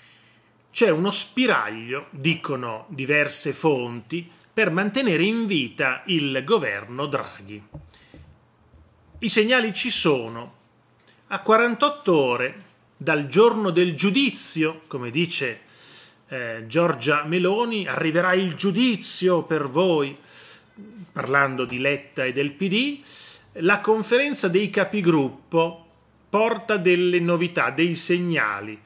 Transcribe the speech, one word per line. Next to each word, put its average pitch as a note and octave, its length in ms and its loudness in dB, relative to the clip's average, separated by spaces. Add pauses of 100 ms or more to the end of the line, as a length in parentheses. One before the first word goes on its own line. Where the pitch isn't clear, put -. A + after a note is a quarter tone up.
(720)
C'è A3 180 4
uno F3 220 2
spiraglio, B2+ 1000 -2
dicono C3+ 800 -4
diverse C#3+ 640 -2
fonti, C3+ 760 -2 (240)
per G#3 200 0
mantenere G3+ 500 2
in A3+ 240 0
vita C3+ 640 -2
il C#3+ 360 0
governo B2+ 600 -2
Draghi. G#2 580 -8 (1600)
I A3+ 100 -4
segnali A3+ 460 2
ci B3 160 -4
sono. A#2+ 640 -2 (720)
A G3 140 -6
quarantotto A3+ 760 2
ore C3 480 0 (340)
dal D3 300 -2
giorno G#3 420 4
del F3 260 2
giudizio, E3 920 0
come B2 240 -8
dice, C#3 480 -2 (720)
eh, A#2 360 -8
Giorgia D3 600 2
Meloni, F#3+ 600 0
"arriverà D#3+ 480 0
il F#3 220 0
giudizio F#3 880 2
per D3 260 -2
voi", D3 480 2 (920)
parlando C3+ 540 0
di B2 120 -6
Letta C#3 480 -2
e B2+ 80 -2
del C#3+ 200 -2
P G3 140 -4
D, C4 340 -2 (600)
la G3+ 200 4
conferenza A3 680 0
dei G3 240 0
capigruppo E3+ 1120 0 (460)
porta G#3+ 460 0
delle F3+ 420 2
novità, E3+ 520 0
dei E3 220 0
segnali. A#2 920 -2